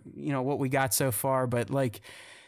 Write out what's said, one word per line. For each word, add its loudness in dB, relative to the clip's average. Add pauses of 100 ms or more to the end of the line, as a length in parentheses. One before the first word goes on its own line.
(160)
you -4
know, 0
what 0
we 0
got 2
so 2
far, 2
but, 0
like, 0 (460)